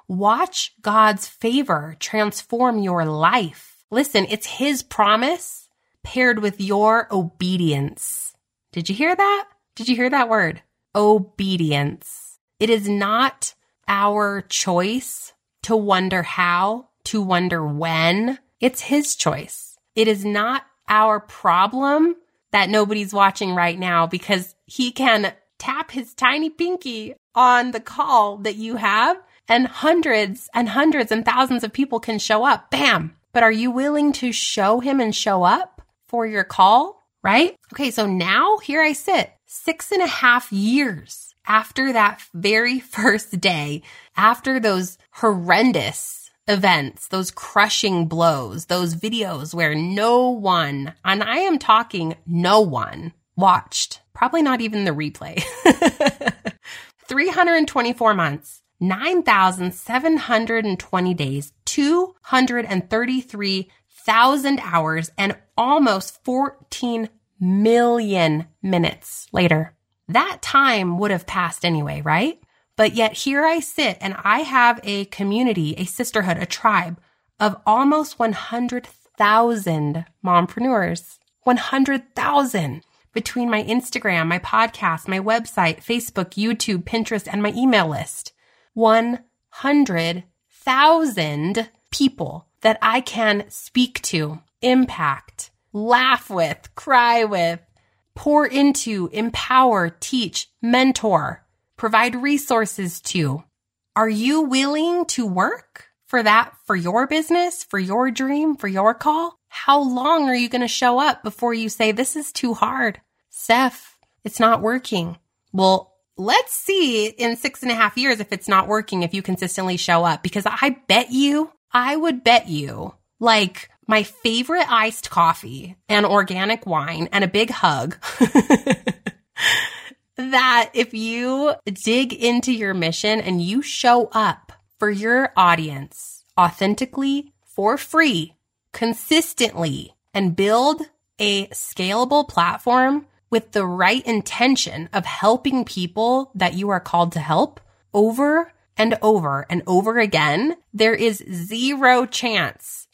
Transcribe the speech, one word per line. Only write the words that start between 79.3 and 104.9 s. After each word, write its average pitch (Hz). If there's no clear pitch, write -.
mompreneurs. 180
One 247
hundred 269
thousand 233
between 240
my 214
Instagram, 214
my 175
podcast, 190
my 190
website, 202
Facebook, 233
YouTube, 214
Pinterest, 220
and 202
my 208
email 233
list. -
One 226
hundred 180
thousand 226
people 170
that 220
I 226
can 208
speak -
to, 156
impact, 247
laugh 240
with, 170
cry 240
with, 170
pour 294
into, 254
empower, 226
teach, -
mentor, 233
provide 233
resources 233
to. 151
Are 220
you 254
willing 302